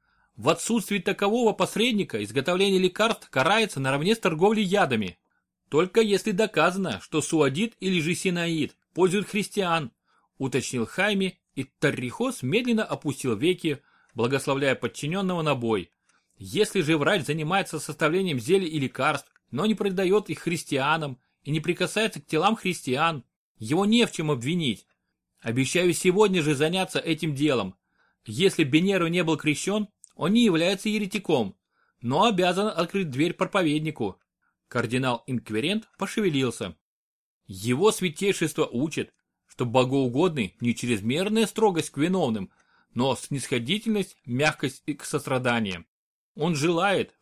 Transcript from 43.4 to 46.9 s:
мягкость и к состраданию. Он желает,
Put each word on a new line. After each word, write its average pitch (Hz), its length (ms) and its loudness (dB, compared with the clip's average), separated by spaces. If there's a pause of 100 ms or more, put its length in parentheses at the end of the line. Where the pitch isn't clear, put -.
мягкость 135 580 -2
и 147 80 -6
к 143 140 -10
состраданию. 120 800 -2 (480)
Он 165 200 0
желает, 165 680 0